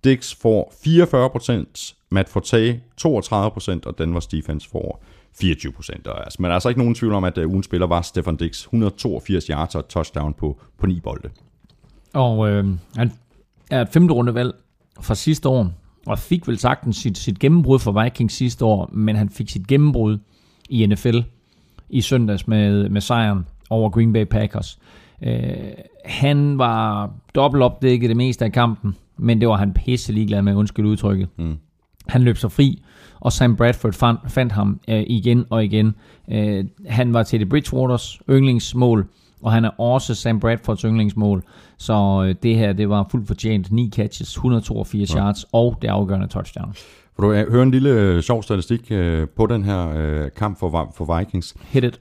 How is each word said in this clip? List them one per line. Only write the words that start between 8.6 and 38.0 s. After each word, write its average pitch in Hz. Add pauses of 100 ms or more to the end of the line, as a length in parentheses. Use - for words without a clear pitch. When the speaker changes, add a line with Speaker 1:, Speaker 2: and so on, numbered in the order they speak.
Speaker 1:
Hundrede 110
toogfirs 87
yards 78
og 80
et 73
touchdown 76
på, 76 (180)
på 101
ni 90
bolde. - (880)
Speaker 2:
Og, 113
øh, 101 (300)
han 117 (580)
er 127
et 110
femte 165
rundevalg 120 (460)
fra -
sidste 151
år, 120 (360)
og 110
fik -
vel 117
sagtens 123
sit, 104
sit -
gennembrud 139
for 107
Vikings 117
sidste 123
år, 104
men 107
han 107
fik -
sit 95
gennembrud 123 (500)
i 110
N 101
F -
L 117 (720)
i 127
søndags 107
med, 101
med 101
sejren 104 (240)
over 110
Green 113
Bay 110
Packers. - (440)
Øh, - (720)
han 143
var 110 (240)
dobbelt 139
opdækket 123
det 113
meste 123
af 104
kampen, 113 (200)
men 113
det 117
var 107
han 98
pisse 120
ligeglad 101
med, 98
undskyld 104
udtrykket. 101 (100)
Speaker 1:
Mm. 82 (520)
Speaker 2:
Han 123
løb 120
sig 107
fri, 139 (380)
og -
Sam 120
Bradford 120
fandt, 117 (120)
fandt 123
ham, 101
øh, 110
igen 120
og 113
igen. 107 (360)
Øh, 104 (240)
han 120
var 117
Teddy 110
Bridgewaters 127 (120)